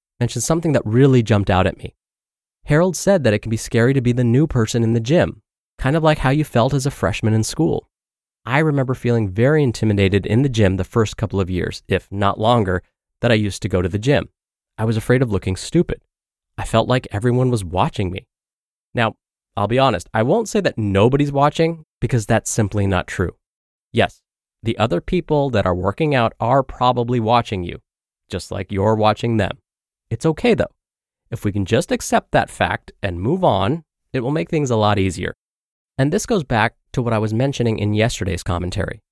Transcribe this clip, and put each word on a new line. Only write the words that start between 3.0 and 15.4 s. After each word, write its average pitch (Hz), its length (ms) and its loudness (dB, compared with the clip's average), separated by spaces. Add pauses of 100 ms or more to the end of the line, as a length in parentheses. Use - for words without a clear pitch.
that 110 100 4
it 107 60 2
can - 100 -8
be 110 80 -2
scary 120 360 2
to 135 80 0
be 120 100 2
the 123 120 0
new 123 240 4
person 117 360 0
in 113 100 2
the 117 60 2
gym, 120 420 0 (360)
kind 135 180 0
of 160 80 0
like 156 160 2
how 131 100 0
you 147 140 2
felt 127 300 0
as 135 120 0
a 139 60 -4
freshman 107 420 -2
in 110 100 2
school. - 460 -2 (560)
I 127 140 0
remember 139 340 0
feeling 117 360 0
very 131 340 2
intimidated 101 600 2
in 113 160 2
the 143 80 2
gym 104 260 2
the 95 80 -2
first - 340 -2
couple 98 220 -2
of 90 100 -2
years, - 380 -4
if - 240 -2
not 98 280 -2
longer, 107 440 2 (380)
that 120 100 2
I 117 40 4
used 104 260 -2
to 104 80 -4
go 90 120 0
to 90 80 0
the 101 100 -4
gym. 123 300 0 (480)
I 110 80 -4
was 113 120 0
afraid 123 240 2
of 120 100 -2
looking 95 240 -2